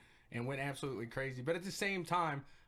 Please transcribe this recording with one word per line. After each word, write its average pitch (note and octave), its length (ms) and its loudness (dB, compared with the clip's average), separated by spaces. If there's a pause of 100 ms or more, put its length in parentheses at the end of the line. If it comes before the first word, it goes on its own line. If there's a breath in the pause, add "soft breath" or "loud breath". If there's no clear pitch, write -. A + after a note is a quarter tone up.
(340 soft breath)
and A#2+ 120 0
went C3+ 140 0
absolutely C3+ 460 -2
crazy. B2+ 360 -2
But D#3 140 2
at F3+ 80 -4
the F#3+ 80 -4
same G3 320 0
time, D#3+ 400 2 (240 soft breath)